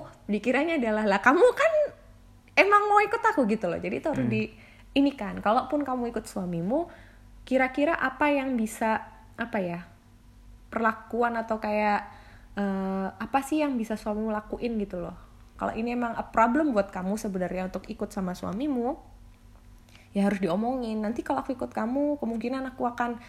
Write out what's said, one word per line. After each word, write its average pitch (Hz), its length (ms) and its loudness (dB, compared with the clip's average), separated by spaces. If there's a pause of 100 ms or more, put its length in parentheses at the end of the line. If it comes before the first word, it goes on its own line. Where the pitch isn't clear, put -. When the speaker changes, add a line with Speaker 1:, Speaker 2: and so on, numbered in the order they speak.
Speaker 1:
Hmm. - 60 -10 (180)
Speaker 2:
dikiranya 247 500 2
adalah, 220 300 0
"Lah, 202 140 4
kamu 349 340 8
kan 622 200 2 (840)
emang 415 320 6
mau 415 140 6
ikut 427 200 0
aku," 415 260 4
gitu 214 200 0
loh. 170 80 -2
Jadi 175 220 -4
itu - 100 -4
harus 269 160 0
Speaker 1:
Hmm. 240 80 0
Speaker 2:
di, 220 160 0 (460)
ini 277 180 4
kan, 196 260 -8
kalaupun 254 440 2
kamu 254 280 -2
ikut 226 140 -6
suamimu, 190 640 -2 (560)
kira-kira 262 500 2
apa 262 360 0
yang 269 260 0
bisa, 220 480 -2 (320)
apa 233 240 -4
ya, 175 240 -4 (840)
perlakuan 226 680 0
atau 220 220 -2
kayak, 208 440 2 (520)
eh, 190 560 -2
apa 220 320 -2
sih 302 180 0
yang 285 160 0
bisa 220 200 -2
suamimu 214 340 -4
lakuin 220 480 -4
gitu 196 220 -4
loh. 175 160 -8 (400)
Kalau 196 160 -2
ini 226 200 -4
emang 240 220 -2
a 214 120 -4
problem 247 460 2
buat 196 160 2
kamu 190 300 -4
sebenarnya 185 500 -4
untuk 190 180 -8
ikut 220 240 -8
sama 185 220 -4
suamimu, 240 640 -4 (1160)
ya 196 120 2
harus 202 160 2
diomongin. 220 640 -2
"Nanti 220 200 -4
kalau 269 180 -2
aku - 120 -4
ikut 247 180 -6
kamu, 269 480 -2
kemungkinan 233 480 -4
aku 254 200 -8
akan 240 420 -4